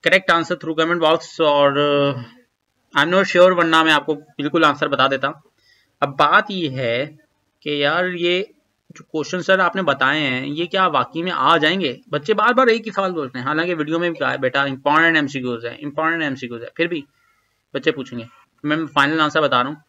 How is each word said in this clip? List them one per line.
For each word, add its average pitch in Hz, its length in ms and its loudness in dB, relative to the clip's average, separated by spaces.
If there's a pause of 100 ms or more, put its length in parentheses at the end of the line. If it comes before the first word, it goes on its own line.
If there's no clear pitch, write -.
correct 180 280 2
answer 170 220 -2
through 160 220 -6
comment 165 240 0
box। 160 380 0
और, 143 380 4 (340)
uh, 123 280 -14 (600)
I'm 165 140 2
not 190 200 2
sure, 180 220 8
वरना 160 260 4
मैं 160 80 4
आपको 147 240 2
बिल्कुल 151 500 -2
answer 143 220 2
बता 135 200 2
देता। 139 340 -4 (600)
अब 139 80 -2
बात 156 420 2
ये 175 180 -4
है 127 360 -2 (580)
कि 147 200 -4
यार 165 220 0
ये 180 480 -2 (380)
जो - 120 -20
question 165 380 -6
sir 190 180 2
आपने 185 220 0
बताए 139 380 0
हैं, 131 260 -4
ये 147 200 -6
क्या 185 220 0
वाकई 147 360 -2
में 180 80 -4
आ 156 260 2
जाएंगे? 156 520 -2
बच्चे 147 240 -2
बार 214 200 2
बार 247 160 4
एक 226 160 0
ही 214 60 -10
सवाल 190 200 -2
बोलते 135 280 -8
हैं, 123 60 -8
हालांकि 160 280 -2
video 156 260 -4
में 175 140 -2
भी 156 60 -12
कहा 131 120 -2
है 135 60 -4
बेटा 135 280 -2
important 151 520 2
एमसीक्यूज़ 127 500 -4
है, - 100 -10
important 156 460 -4
एमसीक्यूज़ 123 400 -8
है, 113 140 -14
फिर 170 100 -2
भी 170 180 -8 (680)
बच्चे 143 160 -2
पूछेंगे। 123 360 -10 (380)
मैं 151 220 -2
final 147 340 0
answer 151 200 0
बता 131 200 2
रहा 131 80 -2
हूँ। 151 200 -12